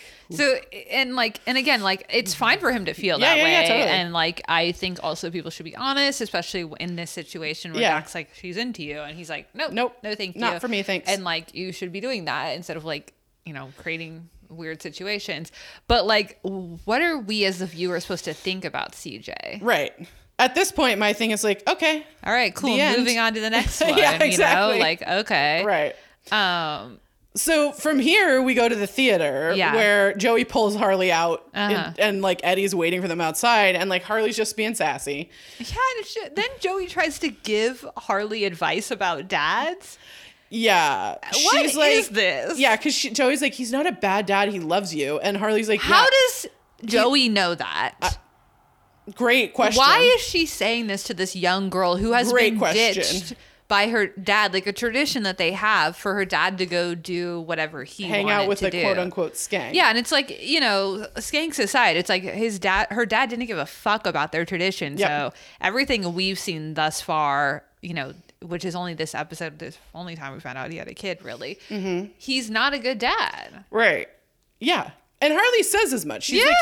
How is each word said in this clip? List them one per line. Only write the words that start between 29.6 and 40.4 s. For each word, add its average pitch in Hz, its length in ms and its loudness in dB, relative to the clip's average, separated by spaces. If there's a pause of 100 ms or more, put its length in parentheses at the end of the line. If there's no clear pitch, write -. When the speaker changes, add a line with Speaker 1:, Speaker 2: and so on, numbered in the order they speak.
Speaker 2:
where 208 380 4
Joey 233 300 2
pulls 214 300 2
Harley 190 380 2
out 165 420 0
and, 208 220 0
Speaker 1:
Uh-huh. 165 240 -4
Speaker 2:
and, 196 220 2
like, 185 200 0
Eddie's 190 320 0
waiting 175 260 0
for 190 60 -4
them 170 140 -4
outside. 190 560 4
And, 185 120 0
like, 180 140 0
Harley's 220 340 0
just 220 200 -2
being 220 180 -2
sassy. 143 560 -4 (300)
Speaker 1:
Yeah, - 160 -10 (220)
and 403 80 -10
sh-, - 100 -12 (180)
then 415 140 -2 (100)
Joey 370 300 -4
tries 320 320 -2
to 320 80 -2
give 220 580 -2 (100)
Harley 208 480 -2
advice 170 460 -2
about 180 380 -2
dads. 208 680 -2 (520)